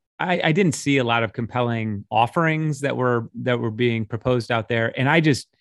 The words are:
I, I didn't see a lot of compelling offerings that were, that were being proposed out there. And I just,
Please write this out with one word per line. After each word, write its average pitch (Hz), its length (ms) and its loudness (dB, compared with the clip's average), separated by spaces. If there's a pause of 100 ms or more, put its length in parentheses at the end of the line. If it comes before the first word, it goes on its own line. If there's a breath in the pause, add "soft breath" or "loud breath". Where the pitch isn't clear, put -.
(200)
I, 175 240 -2
I 156 80 4
didn't 170 240 2
see 139 220 0
a 127 60 2
lot 117 200 2
of 107 100 -4
compelling 113 760 -4
offerings 156 680 0
that 135 140 -2
were, 120 340 0 (120)
that 123 180 0
were 117 120 -4
being 113 340 0
proposed 123 460 -2
out 113 160 -2
there. 117 320 0
And 131 100 2
I 160 120 4
just, 147 260 2 (140)